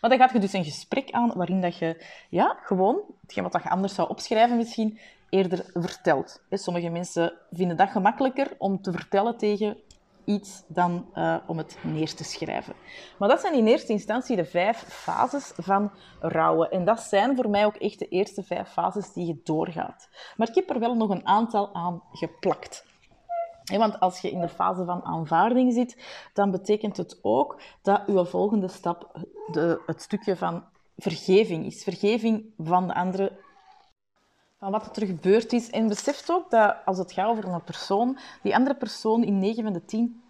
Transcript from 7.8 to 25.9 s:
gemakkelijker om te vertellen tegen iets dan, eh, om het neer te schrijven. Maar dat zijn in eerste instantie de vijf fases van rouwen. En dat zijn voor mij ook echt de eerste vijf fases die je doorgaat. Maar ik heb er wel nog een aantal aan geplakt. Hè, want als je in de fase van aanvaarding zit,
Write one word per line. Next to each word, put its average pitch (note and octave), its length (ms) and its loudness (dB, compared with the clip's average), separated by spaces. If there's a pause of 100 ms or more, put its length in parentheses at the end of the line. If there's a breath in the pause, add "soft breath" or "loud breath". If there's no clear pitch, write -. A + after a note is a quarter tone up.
gemakkelijker C4 680 0
om G3 240 -2
te F#3+ 100 -4
vertellen G3+ 460 0
tegen G#3 400 0 (480)
iets - 420 -4
dan, F3 460 0
eh, E3 220 0 (120)
om E3 100 -4
het - 240 -10
neer D#3 320 -4
te - 100 -14
schrijven. - 500 -8 (440 loud breath)
Maar G3+ 120 2
dat E4+ 120 4
zijn F4+ 120 -2
in A3+ 140 4
eerste A#3+ 240 2
instantie A3 440 -2
de F3+ 100 0
vijf G3 320 0
fases - 800 -4
van G3 340 0 (280 loud breath)
rouwen. D#3+ 520 2
En F#3 140 0
dat G#3 140 4
zijn A3+ 360 2
voor A#3+ 140 0
mij G#3 160 4
ook G#3 100 2
echt - 240 -6
de - 80 -6
eerste F#3 360 -2
vijf F3+ 260 -6
fases F3+ 440 -4
die F3 120 -6
je E3 180 -4
doorgaat. D#3+ 680 -6 (280 loud breath)
Maar A3+ 120 0
ik A3+ 60 -6
heb F#4+ 140 2
er B3 100 -2
wel A#3 160 0
nog A3 140 2
een F#3 180 -2
aantal G#3 460 2
aan E3+ 380 -4
geplakt. - 720 -4 (800)
Hè, - 120 -4
want G#3+ 220 0
als F3+ 200 0
je - 120 -6
in F3+ 100 -4
de - 80 -2
fase F3+ 360 -2
van F3+ 180 -6
aanvaarding F3+ 720 2
zit, A#3+ 240 0 (360 loud breath)